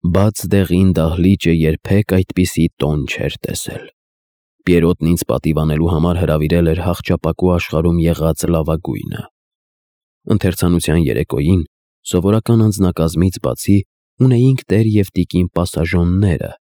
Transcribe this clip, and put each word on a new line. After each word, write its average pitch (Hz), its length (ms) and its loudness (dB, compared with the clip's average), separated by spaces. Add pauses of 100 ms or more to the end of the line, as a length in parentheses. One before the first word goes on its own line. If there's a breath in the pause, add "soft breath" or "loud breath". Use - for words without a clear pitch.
Բաց 95 400 2
դեղին 95 460 2
դահլիճը 85 640 2
երբեք 80 580 0
այդպիսի 92 520 0 (100)
տոն 73 300 -2
չէր - 340 -6
տեսել։ - 480 -10 (840)
Պիերոտն 85 400 2
ինձ 85 160 0
պատիվ 76 380 -2
անելու 78 260 0
համար 85 320 0
հրավիրել 80 480 0
էր 82 140 0
հաղճապակու 87 680 -2
աշխարհում 85 500 0
եղած 80 440 -2
լավագույնը։ 78 800 -4 (1040)
Ընթերցանության 87 720 0
երեկոյին 73 640 0 (420)
սովորական 107 560 0
անձնակազմից 90 760 0
բացի 98 380 0 (420)
ունեինք 127 440 2
տեր 110 260 0
և 104 200 0
տիկին 90 400 -2
Պասաժոնները՝ 87 1000 -2 (140)